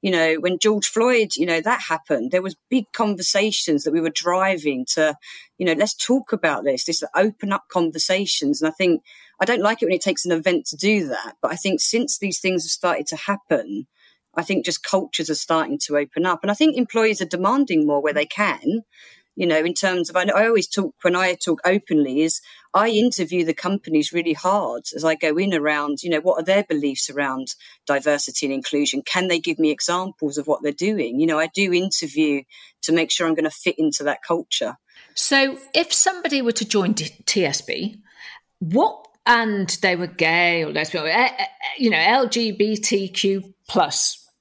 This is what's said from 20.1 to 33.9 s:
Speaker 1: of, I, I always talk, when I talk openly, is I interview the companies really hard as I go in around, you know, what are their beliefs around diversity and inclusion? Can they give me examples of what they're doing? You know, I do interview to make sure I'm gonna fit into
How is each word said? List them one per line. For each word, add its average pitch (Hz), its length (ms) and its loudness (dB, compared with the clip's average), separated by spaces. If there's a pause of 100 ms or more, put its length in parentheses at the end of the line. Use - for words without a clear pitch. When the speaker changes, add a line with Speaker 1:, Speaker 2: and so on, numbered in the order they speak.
Speaker 1:
of, - 40 -4
I, 180 100 2
I 202 200 2
always 226 220 2
talk, 190 340 -2
when 175 140 2
I 180 180 2
talk 170 320 -2
openly, 156 560 2
is 160 180 0 (360)
I 214 140 4
interview 196 540 2
the 160 120 0
companies 160 580 -2
really 170 200 0
hard 156 500 -2 (120)
as 147 80 -8
I 160 120 2
go 156 240 0
in 190 160 0
around, 147 480 0
you 175 80 -2
know, 156 80 2
what 165 200 2
are 160 60 -4
their 196 180 2
beliefs 143 460 -2
around 135 380 -4 (400)
diversity 143 580 0
and 135 80 -2
inclusion? 143 480 -2
Can 185 280 -2
they 170 100 2
give 160 180 -4
me 151 140 2
examples 175 680 -4
of 143 80 -4
what 147 160 0
they're 147 100 -2
doing? 147 480 -2
You 156 60 4
know, 156 140 2
I 165 80 0
do 190 260 0
interview 151 680 0 (400)
to - 80 0
make 165 180 2
sure - 160 0
I'm 165 80 2
gonna 151 160 -2
fit - 300 -4
into 151 240 0